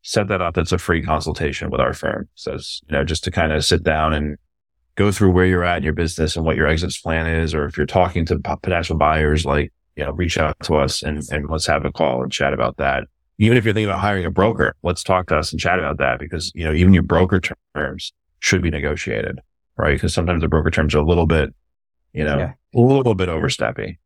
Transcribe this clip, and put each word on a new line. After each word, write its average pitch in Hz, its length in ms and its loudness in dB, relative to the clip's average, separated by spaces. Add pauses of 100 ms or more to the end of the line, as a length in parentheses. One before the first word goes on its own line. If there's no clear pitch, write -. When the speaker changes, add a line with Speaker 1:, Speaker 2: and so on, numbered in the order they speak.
Speaker 1:
set 101 240 -2
that 98 120 0
up. 85 140 -2
That's 85 180 0
a 90 60 0
free 85 240 0
consultation 76 720 -4
with - 100 -2
our 64 120 0
firm. - 420 -6
So - 180 -10
it's, - 340 -12
you 73 60 -6
know, 71 100 0
just 78 200 -2
to 92 80 -4
kind 80 200 0
of 76 140 0
sit 82 180 2
down 78 300 0
and 76 240 -4 (580)
go 101 160 2
through 95 200 4
where 90 160 6
you're 90 160 2
at 87 140 2
in 71 60 -4
your 78 100 0
business 80 420 -2
and 80 100 -2
what 78 100 2
your 73 120 2
exit 85 340 0
plan 80 240 -2
is. 80 300 -2
Or 73 100 -2
if 73 100 -10
you're 73 120 -2
talking 90 400 0
to - 100 0
p-, - 240 -6
potential 82 360 -2
buyers, 78 480 2
like, 71 280 -2 (220)
you 76 80 -8
know, 71 80 -4
reach 85 260 -2
out 76 260 0
to 80 120 0
us 69 260 0
and, 76 300 -6
and 73 180 -4
let's 80 160 -4
have 71 180 0
a 69 80 -4
call 64 300 0
and 65 100 -4
chat 69 220 -2
about 64 240 -2
that. 67 280 -2 (340)
Even 113 180 4
if 107 80 2
you're 107 80 2
thinking 107 160 0
about 85 100 -4
hiring 98 260 0
a 82 40 -2
broker, 92 540 0
let's 87 200 -4
talk 92 240 2
to 80 100 2
us 76 140 -2
and 78 80 -6
chat 90 200 0
about 73 180 -2
that 65 220 0
because, 80 340 -8
you 82 100 -8
know, 80 80 0
even 90 220 8
your 92 80 8
broker 90 400 2 (340)
terms 69 380 -6 (280)
should 92 200 0
be 85 80 0
negotiated, 71 680 -4 (360)
right? 73 240 0
'Cause - 140 -2
sometimes 82 300 0
the 78 40 0
broker 80 220 2
terms 76 240 0
are 76 60 4
a 76 60 2
little 85 200 4
bit, 80 240 2 (640)
you 76 100 -4
know, 73 140 0
Speaker 2:
Yeah. 127 160 -4 (220)
Speaker 1:
a 117 40 4
little 123 360 6
bit 92 140 0
oversteppy 85 760 -4